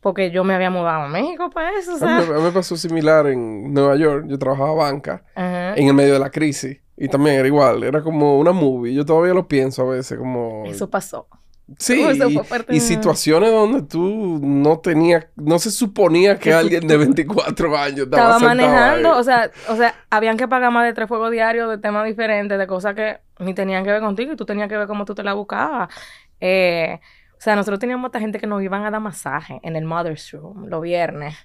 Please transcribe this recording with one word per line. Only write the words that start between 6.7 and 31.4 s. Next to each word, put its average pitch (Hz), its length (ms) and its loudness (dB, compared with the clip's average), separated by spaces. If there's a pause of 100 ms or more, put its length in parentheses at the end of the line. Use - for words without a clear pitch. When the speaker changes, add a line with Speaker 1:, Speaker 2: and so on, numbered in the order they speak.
Speaker 2:
Y 139 100 -6
también 143 300 2
era 131 100 2
igual, 131 360 4
era 139 180 0
como 147 360 2
una 160 140 4
movie. 131 420 0
Yo 147 120 0
todavía 165 280 4
lo 185 140 0
pienso 131 360 0
a 127 80 -2
veces, 127 260 -6
como 117 480 -6
Speaker 1:
Eso 196 240 -8
pasó. - 400 -8 (480)
Speaker 2:
Sí, 254 240 0
Speaker 1:
Eso 277 280 2
Speaker 2:
y, 294 40 2
Speaker 1:
fue 285 120 0
parte 233 280 -6
Speaker 2:
y 156 60 4
Speaker 1:
de - 20 2
Speaker 2:
situaciones 175 680 2
donde 220 320 2
tú 180 580 -4
no 143 380 2
tenías, 165 560 2
no 156 240 2
se 220 100 -4
suponía 196 640 4
que 196 120 -4
Speaker 1:
Que 165 40 2
tú 160 80 6
Speaker 2:
alguien 165 300 2
de 156 100 6
veinticuatro 151 800 0
años 143 300 -2
estaba 233 260 6
Speaker 1:
Estaba 233 60 6
Speaker 2:
sentado 240 160 4 (160)
Speaker 1:
manejando, 254 420 4
Speaker 2:
ahí. 247 60 4
Speaker 1:
o 240 40 0
sea, 240 280 2 (160)
o 226 80 -2
sea, 233 180 2 (160)
habían 220 260 0
que 247 120 -2
pagar 247 240 0
más 240 140 2
de 233 80 0
tres 220 140 -4
fuegos 226 220 -2
diarios 226 400 0
de 220 80 -4
temas 208 300 -2
diferentes, 208 500 -2
de 196 80 -2
cosas 190 300 -4
que 214 240 -6 (180)
ni 185 160 -6
tenían 190 300 -2
que 202 80 0
ver 214 100 0
contigo 220 320 -4
y - 20 -8
tú 214 120 -10
tenías 208 200 -6
que 214 100 -6
ver 208 100 -4
cómo 208 180 -6
tú 214 80 -10
te 208 80 -10
la 202 140 -4
buscabas. 208 540 -6 (500)
Eh, 175 600 0 (340)
o - 80 -20
sea, 214 140 0
nosotros 202 220 -2
teníamos 247 300 -6
esta 247 120 -8
gente 214 200 -6
que - 80 -8
nos 202 160 -4
iban 196 200 -6
a 214 60 -4
dar 214 120 -6
masaje 147 600 -10
en 160 140 -10
el 160 100 -6
mother's 165 460 -6
room 165 380 -18
los 165 120 -6
viernes. 156 640 -4